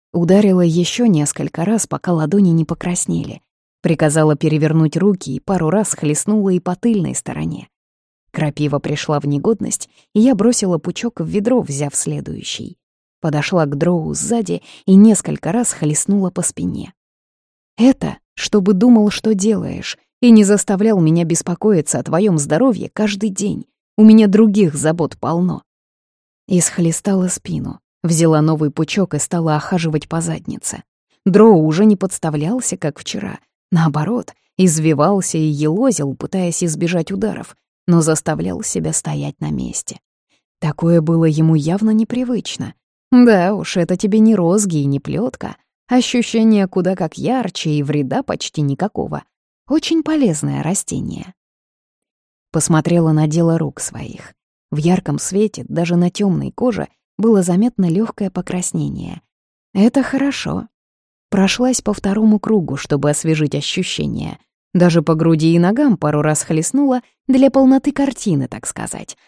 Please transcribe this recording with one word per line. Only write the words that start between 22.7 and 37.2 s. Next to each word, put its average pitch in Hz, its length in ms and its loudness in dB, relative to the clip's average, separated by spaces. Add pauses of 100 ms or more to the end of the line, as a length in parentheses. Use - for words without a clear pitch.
каждый 202 360 -2
день. 196 360 -6 (320)
У 214 60 6
меня 220 240 10
других 202 480 4
забот 156 420 -2
полно». 170 460 -4 (840)
И 180 120 2
схлестала 180 680 0
спину, - 520 -8 (240)
взяла 160 380 4
новый 156 300 0
пучок 170 420 -4
и 147 60 -2
стала 165 360 -2
охаживать 156 540 -4
по 165 120 -4
заднице. - 600 -8 (420)
Дроу 196 400 6
уже 160 200 2
не 214 100 6
подставлялся, 180 840 -4
как 151 220 -6
вчера. - 400 -10 (320)
Наоборот, 165 600 -2 (240)
извивался 160 800 2
и 156 80 0
елозил, 151 680 -2
пытаясь 180 480 -4
избежать 170 480 -2
ударов — 196 440 -6 (320)